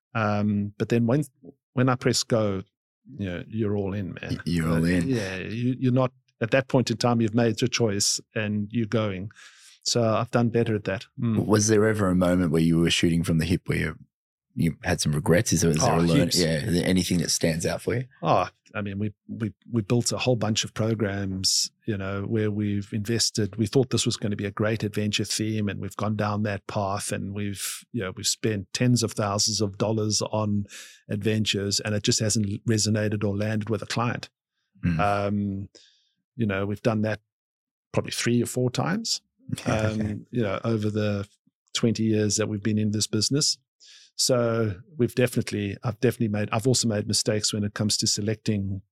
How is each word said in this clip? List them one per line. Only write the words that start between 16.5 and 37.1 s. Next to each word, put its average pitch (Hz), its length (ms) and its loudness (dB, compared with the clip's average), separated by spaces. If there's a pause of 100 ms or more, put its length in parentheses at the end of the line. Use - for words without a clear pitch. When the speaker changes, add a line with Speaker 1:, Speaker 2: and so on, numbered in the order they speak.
Speaker 2:
is 80 160 -2
there 87 140 2
anything 92 320 2
that 76 120 -2
stands 82 340 0
out 85 180 -2
for 90 120 -2
you? 127 100 -4 (180)
Speaker 1:
Oh, 139 260 2 (240)
I 104 80 -6
mean, 98 180 -6
we, 104 140 -4 (160)
we, 107 240 -6 (180)
we 117 120 0
built 120 280 0
a 107 60 -4
whole 127 180 2
bunch 107 300 0
of - 80 -12
programs, 101 960 -2 (140)
you 110 120 -2
know, 98 260 -4
where 107 280 0
we've 101 400 -2
invested, 107 640 -2
we 110 120 0
thought 127 240 2
this 113 140 2
was 113 120 -2
gonna 104 180 -4
be 101 120 -6
a 101 40 -4
great 107 320 -2
adventure 104 400 -2
theme, 107 460 -2
and 95 100 -8
we've 101 160 -10
gone 104 220 -2
down 104 260 0
that 101 240 -4
path, 101 460 -4
and 98 200 -6
we've, 101 600 -8
you 120 80 -4
know, 92 160 -4
we've 101 100 -6
spent 107 460 -2
tens 123 280 2
of 110 120 -2
thousands 104 480 -2
of 101 160 -4
dollars 107 460 -2
on 104 420 -2 (440)
adventures, 104 720 0
and 107 160 -4
it 104 80 -2
just - 160 2
hasn't 107 460 -2
resonated 107 580 0
or 98 140 -2
landed 107 320 -4
with 104 120 -2
a - 40 -12
client. - 440 -4 (540)
Speaker 2:
Mm. 82 160 2
Speaker 1:
Um, 101 720 -2 (640)
you 117 100 -2
know, 98 200 0
we've 104 160 -6
done 110 220 0
that 107 180 -2 (720)